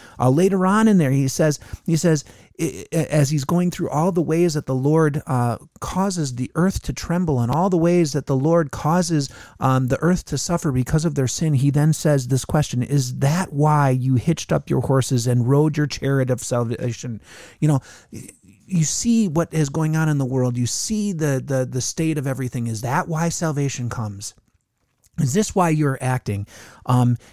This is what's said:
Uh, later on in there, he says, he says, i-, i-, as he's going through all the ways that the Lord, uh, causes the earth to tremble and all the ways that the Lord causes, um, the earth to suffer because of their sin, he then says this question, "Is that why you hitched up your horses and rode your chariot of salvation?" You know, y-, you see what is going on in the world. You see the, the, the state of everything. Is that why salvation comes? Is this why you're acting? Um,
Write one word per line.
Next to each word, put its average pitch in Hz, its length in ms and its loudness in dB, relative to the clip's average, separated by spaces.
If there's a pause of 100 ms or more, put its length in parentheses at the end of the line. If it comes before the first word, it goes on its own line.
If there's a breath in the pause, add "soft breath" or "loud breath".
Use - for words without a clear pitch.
(180 loud breath)
Uh, 127 100 2
later 185 380 4
on 214 220 4
in 202 100 6
there, 139 140 4
he 135 160 2
says, 151 320 0 (260 loud breath)
he 156 100 2
says, 156 280 2 (360 loud breath)
i-, 156 320 -6
i-, 170 40 -4
as 147 340 2
he's 147 140 0
going 175 260 0
through 156 180 -4
all 160 240 0
the 175 80 0
ways 160 340 0
that 147 120 -4
the 131 80 -2
Lord, 151 520 2
uh, 120 320 0 (220)
causes 175 540 -2
the 123 200 -6
earth 185 280 0
to - 100 -6
tremble 160 480 -2
and 117 100 0
all 175 200 0
the 180 80 2
ways 170 340 2
that 139 140 -4
the 139 100 0
Lord 160 340 2
causes, 160 600 0 (280 loud breath)
um, 131 300 2
the 131 120 0
earth 175 260 0
to 139 120 -4
suffer 170 320 -2
because 131 340 0
of 156 100 -2
their 135 120 0
sin, 156 280 0
he 135 160 4
then 147 220 4
says 139 360 0
this 131 160 0
question, 143 380 0
"Is 127 360 -2
that 147 340 0
why 147 380 2
you 131 260 2
hitched - 360 -2
up 147 160 -2
your 135 140 0
horses 131 440 0
and 123 220 2
rode 147 280 2
your 151 100 0
chariot 135 440 -2
of 120 100 -2
salvation?" 120 800 -4 (400 loud breath)
You 151 80 2
know, 135 120 2 (320 loud breath)
y-, - 160 -16 (380)
you 170 180 0
see 226 440 2
what 156 240 -2
is 156 160 0
going 156 280 -2
on 160 120 2
in 147 100 0
the 139 60 0
world. 127 320 -2
You 123 100 0
see 208 460 -4
the, 147 320 -2
the, 131 200 -2
the 123 160 -6
state 160 380 -4
of 135 80 -6
everything. 127 400 -4
Is 113 160 -6
that 143 260 -2
why 165 200 -2
salvation 143 600 -4
comes? 107 460 -8 (840)
Is 143 160 0
this 208 200 0
why 175 160 4
you're 147 300 0
acting? 123 460 -4 (400 loud breath)
Um, 123 320 2 (140 loud breath)